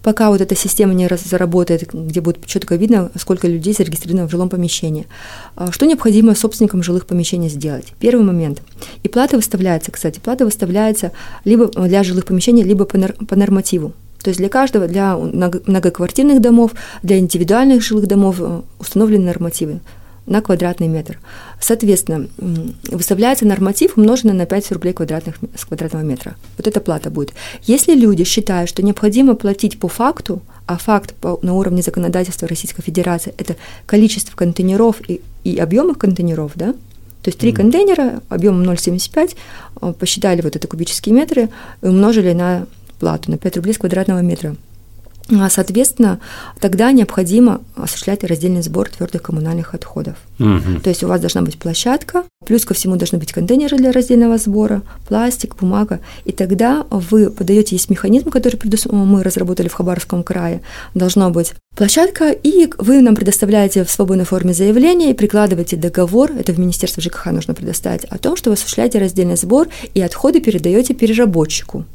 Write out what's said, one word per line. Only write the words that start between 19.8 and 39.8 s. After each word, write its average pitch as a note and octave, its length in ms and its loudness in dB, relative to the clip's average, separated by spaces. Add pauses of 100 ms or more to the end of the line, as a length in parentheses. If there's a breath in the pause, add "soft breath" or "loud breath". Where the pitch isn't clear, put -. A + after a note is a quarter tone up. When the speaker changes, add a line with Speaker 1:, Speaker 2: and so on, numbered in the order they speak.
Speaker 1:
на G#3 160 0
квадратный F3 460 -2
метр. D#3+ 320 -6 (400 loud breath)
Соответственно, F#3+ 720 0 (100)
м, E3 360 -6 (140)
выставляется G#3+ 560 0
норматив, G3 520 2
умноженный A3 360 4
на F3+ 120 0
пять G3 260 -4
рублей F3+ 220 -4
квадратных D#3+ 480 -8
м-, - 120 -10
с - 120 -14
квадратного D#3 360 -8
метра. C#3 340 -8 (220)
Вот - 80 -8
эта G#3 140 0
плата D#3 300 -4
будет. D3+ 240 -6 (300 loud breath)
Если - 300 4
люди G#3 300 6
считают, F#3 460 -2
что - 140 -6
необходимо G#3+ 520 4
платить G3+ 420 -2
по F3 120 -4
факту, A#3 520 -4 (240 soft breath)
а F3 120 -4
факт G3+ 380 -2
по, - 260 -6
на F3+ 140 0
уровне F3+ 260 0
законодательства F3 680 -4
Российской - 360 -8
Федерации — F3 540 -4
это E3+ 200 -8 (280 loud breath)
количество G#3+ 520 2
контейнеров F#3+ 720 0
и, F3 100 -6 (240)
и F3+ 140 -2
объемов A#3 400 0
контейнеров, E3+ 580 -2
да? F3 160 -4
То - 580 -12
есть - 80 -8
три A#3 120 2
Speaker 2:
Мгм. G#3+ 80 0
Speaker 1:
контейнера C4 720 2
объемом F3+ 340 2
ноль F3+ 160 0
семьдесят F3+ 320 -4
пять, F4 240 0 (460 loud breath)